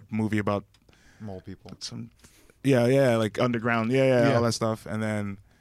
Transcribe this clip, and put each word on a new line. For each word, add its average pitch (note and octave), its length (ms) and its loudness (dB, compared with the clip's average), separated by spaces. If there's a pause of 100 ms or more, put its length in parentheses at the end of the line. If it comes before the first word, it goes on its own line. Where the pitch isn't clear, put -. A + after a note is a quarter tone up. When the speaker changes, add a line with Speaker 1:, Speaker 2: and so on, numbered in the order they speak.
Speaker 1:
movie G#2+ 280 0
about G2+ 260 -2 (560)
Speaker 2:
Mole G2 220 -12
people. F#2+ 380 -18
Speaker 1:
some, A#2 300 -12 (540)
yeah, B2 240 4
yeah, C3 300 4
like, A2 220 -2
underground, A#2 520 0
yeah, C3+ 140 2
yeah, B2 240 4
Speaker 3:
Yeah. B2+ 60 4
Speaker 1:
all A#2+ 80 2
that A#2 100 2
stuff. A2 320 -4
And G#2+ 180 -6
then G#2 360 -6 (220)